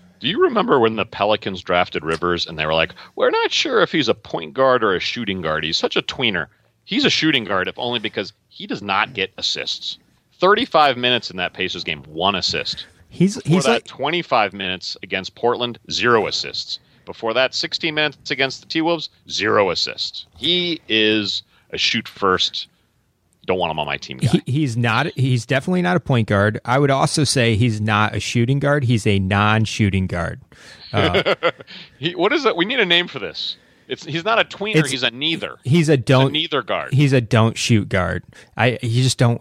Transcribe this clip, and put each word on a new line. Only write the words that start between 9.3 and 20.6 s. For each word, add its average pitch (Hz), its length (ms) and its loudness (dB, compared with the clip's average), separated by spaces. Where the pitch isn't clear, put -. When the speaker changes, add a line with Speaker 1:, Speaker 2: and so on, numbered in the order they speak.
Speaker 1:
assists. - 580 -6
Thirty-five 175 560 4
minutes 123 340 0
in 90 60 -12
that 90 160 -4
Pacers 92 320 -6
game, 76 180 -6
one 80 320 0
assist. - 500 -4
Speaker 2:
He's, 202 260 0
Speaker 1:
Before 147 180 0
Speaker 2:
he's 139 120 2
Speaker 1:
that, 127 40 4
Speaker 2:
like 117 140 0
Speaker 1:
twenty-five 131 680 -2
minutes 92 520 -6
against 92 320 -6
Portland, 120 420 -2
zero 98 380 2
assists. - 540 -8
Before 113 280 -6
that, 127 200 0
sixteen 160 400 -6
minutes 151 380 -4
against 135 300 -4
the - 40 -20
T-Wolves, 165 440 -2
zero 104 400 2
assists. - 560 -6
He 170 520 -2